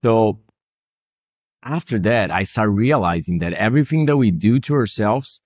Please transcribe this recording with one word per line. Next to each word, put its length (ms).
So 380
after 360
that, 320
I 120
start 280
realizing 680
that 140
everything 540
that 100
we 140
do 300
to 120
ourselves 720